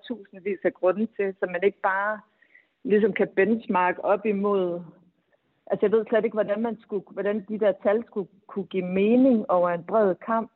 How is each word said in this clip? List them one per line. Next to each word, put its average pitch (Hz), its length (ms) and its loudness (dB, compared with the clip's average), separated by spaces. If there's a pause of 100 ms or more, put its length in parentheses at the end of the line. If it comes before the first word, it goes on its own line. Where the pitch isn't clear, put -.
tusindvis 196 600 -10
af 175 100 0
grunde 185 340 0 (100)
til, 196 220 -4
som 185 120 -4
man 175 120 -4
ikke 202 200 0
bare 202 360 -2 (640)
ligesom 208 300 2
kan 196 220 0
benchmark 190 680 2
op 202 220 0
imod... 196 560 -2 (880)
Altså, - 180 0
jeg 202 60 0
ved 220 180 2
slet 214 160 2
ikke, 226 100 -4
hvordan 208 260 -2
man 226 200 -4
skulle, 202 300 -8
hvordan 202 380 -4
de 214 100 -6
der 202 120 2 (120)
tal 220 240 0
skulle 190 220 -8 (180)
kunne 196 180 -8
give 185 200 -4
mening 214 640 4
over 175 200 2
en 170 140 -4
bred 190 320 2
kam. 226 400 -4